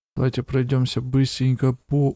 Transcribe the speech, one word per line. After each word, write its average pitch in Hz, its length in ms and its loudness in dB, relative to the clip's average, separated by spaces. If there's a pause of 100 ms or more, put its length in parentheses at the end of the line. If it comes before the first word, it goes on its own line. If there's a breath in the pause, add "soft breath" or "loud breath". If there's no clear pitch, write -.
(140)
Давайте 123 280 -2
пройдёмся 127 580 -2
быстренько 131 720 0 (120)
по 143 300 0